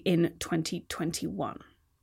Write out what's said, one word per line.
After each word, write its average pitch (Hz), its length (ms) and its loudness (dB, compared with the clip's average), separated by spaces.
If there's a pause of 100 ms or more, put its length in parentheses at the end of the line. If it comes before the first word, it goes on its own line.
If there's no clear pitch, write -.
in 170 340 4
twenty - 500 -2
twenty-one. 160 680 -4 (440)